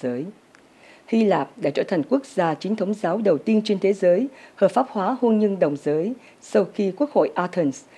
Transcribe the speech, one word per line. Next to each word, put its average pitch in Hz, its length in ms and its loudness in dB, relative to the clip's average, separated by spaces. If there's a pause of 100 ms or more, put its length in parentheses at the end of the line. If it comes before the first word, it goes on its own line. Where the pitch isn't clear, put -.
giới. 127 240 -6 (840)
Hy 226 180 2
Lạp 165 320 0
đã 156 140 -2
trở - 180 -2
thành 170 200 0
quốc 269 180 -2
gia 165 280 -2
chính 190 220 -4
thống 208 180 -4
giáo 190 240 -2
đầu 190 200 2
tiên 214 260 0
trên 202 140 0
thế 196 140 2
giới 190 360 2 (260)
hợp 190 140 2
pháp 262 220 0
hóa 208 300 -2
hôn 226 180 2
nhân 202 200 0
đồng 147 180 0
giới 156 360 -2 (280)
sau 202 340 0
khi 196 220 -2
Quốc 294 160 -2
hội 175 220 2
Athens 175 480 -2 (160)